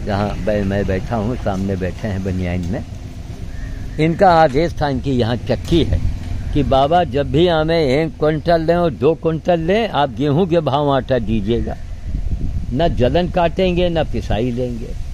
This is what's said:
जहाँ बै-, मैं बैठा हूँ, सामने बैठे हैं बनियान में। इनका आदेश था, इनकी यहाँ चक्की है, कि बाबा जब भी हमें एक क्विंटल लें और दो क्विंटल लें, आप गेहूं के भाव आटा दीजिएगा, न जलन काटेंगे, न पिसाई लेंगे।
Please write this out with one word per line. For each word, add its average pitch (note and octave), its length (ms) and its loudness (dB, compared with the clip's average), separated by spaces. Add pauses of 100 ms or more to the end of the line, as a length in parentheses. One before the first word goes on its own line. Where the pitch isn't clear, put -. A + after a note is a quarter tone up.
जहाँ G2+ 400 -2
बै-, G#2 200 0
मैं G2 220 0
बैठा F#2+ 280 -2
हूँ, A2+ 200 -2
सामने G2 400 -2
बैठे F2+ 320 -4
हैं F#2+ 160 -4
बनियान F#2 360 -2
में। F2+ 260 -4 (1120)
इनका E3 340 4
आदेश D#3+ 480 4
था, D3 80 0
इनकी C3+ 220 -2
यहाँ A#2+ 240 2
चक्की B2 480 0
है, - 180 2 (520)
कि D3 100 2
बाबा C#3 400 4
जब C3+ 280 -2
भी D#3 160 4
हमें D#3+ 380 2
एक D3 340 0
क्विंटल D#3+ 420 2
लें D#3+ 140 2
और F3 160 2
दो B2 220 2
क्विंटल E3 460 0
लें, F#3+ 300 0
आप C#3+ 200 0
गेहूं C#3+ 360 0
के E3+ 140 2
भाव D3 320 0
आटा C3 280 0
दीजिएगा, A2 580 -2 (960)
न D3+ 220 2
जलन E3+ 340 2
काटेंगे, F3+ 600 2
न E3 140 0
पिसाई B2 480 -2
लेंगे। A#2+ 420 -4 (200)